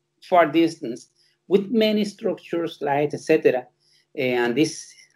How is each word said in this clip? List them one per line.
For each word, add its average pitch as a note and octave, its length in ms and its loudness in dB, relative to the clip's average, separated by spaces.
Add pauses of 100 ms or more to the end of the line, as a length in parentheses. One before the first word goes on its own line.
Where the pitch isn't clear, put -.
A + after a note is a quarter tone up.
(220)
far F3 240 4
distance D#3 640 -2 (400)
with G3 220 0
many G#3+ 340 0
structures, F3 760 -6
lights, D3 340 -2
et D3 60 -10
cetera. C#3+ 460 2 (480)
And B2 400 -2
this D#3 380 -2 (220)